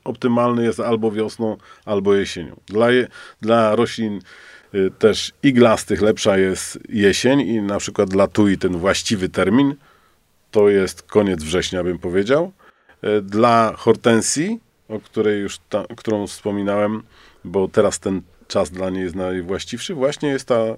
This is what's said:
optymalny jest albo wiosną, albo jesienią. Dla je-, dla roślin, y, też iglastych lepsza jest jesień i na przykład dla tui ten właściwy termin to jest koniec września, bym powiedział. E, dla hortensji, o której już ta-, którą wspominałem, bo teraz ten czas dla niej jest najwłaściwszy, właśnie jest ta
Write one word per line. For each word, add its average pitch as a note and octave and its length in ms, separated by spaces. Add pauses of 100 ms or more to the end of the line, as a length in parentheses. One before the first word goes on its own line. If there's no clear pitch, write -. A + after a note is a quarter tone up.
optymalny A#2+ 600
jest A2+ 160
albo A2 320
wiosną, G#2+ 460 (280)
albo G2+ 300
jesienią. F#2 400 (100)
Dla A2+ 260
je-, B2 160 (340)
dla A2 340
roślin, A2 440 (560)
y, F#2+ 240
też - 320 (120)
iglastych A#2 580
lepsza G2+ 360
jest F#2+ 420 (100)
jesień A2 520
i G#2+ 200
na G2+ 180
przykład G2+ 300
dla F#2+ 180
tui G2+ 300
ten F2+ 200
właściwy F#2 520
termin B2 460 (760)
to G#2 180
jest G2 320
koniec F#2+ 420
września, F2 400
bym F2 160
powiedział. G#2 520 (500)
E, G#2 200
dla A2 560
hortensji, B2 800 (300)
o G#3 100
której G#3 420
już G2 160 (120)
ta-, G#2 160 (120)
którą G#2 300
wspominałem, G#2 760 (400)
bo F#2+ 240
teraz G2+ 320
ten F#2+ 220 (260)
czas F#2 240
dla F#2 180
niej F#2 140
jest F2 120
najwłaściwszy, F#2 800
właśnie D3 360
jest C3+ 180
ta A2+ 300